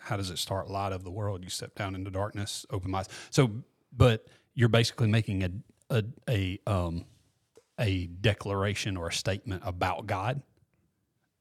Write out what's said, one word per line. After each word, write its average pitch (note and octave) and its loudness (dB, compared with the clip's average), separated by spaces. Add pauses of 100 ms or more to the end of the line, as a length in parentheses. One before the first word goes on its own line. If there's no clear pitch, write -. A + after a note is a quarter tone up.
how - -6
does G2 -4
it D#2+ -8
start? - -4
"Light G2 -4
of F#2+ -6
the F#2 -12
world, G2+ -4
you F2+ -12
step - -10
down F#2+ -4
into F#2+ -6
darkness, G2+ -6
open F#2+ -2
my F#2+ 0
eyes." F#2+ -4 (200)
So, A#2+ 4 (320)
but A#2 8 (300)
you're A#2+ 6
basically A2+ 4
making G#2 2
a, F2+ -2 (400)
a, A2+ 2 (240)
a, G2 0
um, F2 0 (720)
a F#2+ 2
declaration G2 0
or E2+ -4
a E2+ -8
statement F#2+ -4
about F2+ -2
God. A2+ -2 (1000)